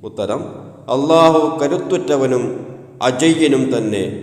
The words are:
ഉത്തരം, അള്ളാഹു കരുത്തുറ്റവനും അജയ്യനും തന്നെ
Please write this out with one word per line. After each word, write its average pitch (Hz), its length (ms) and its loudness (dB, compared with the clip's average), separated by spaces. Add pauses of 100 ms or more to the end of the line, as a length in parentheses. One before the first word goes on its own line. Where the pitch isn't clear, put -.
ഉത്തരം, 107 340 -6 (540)
അള്ളാഹു 160 460 4 (200)
കരുത്തുറ്റവനും 139 800 0 (640)
അജയ്യനും 147 560 2 (100)
തന്നെ 104 300 -2 (180)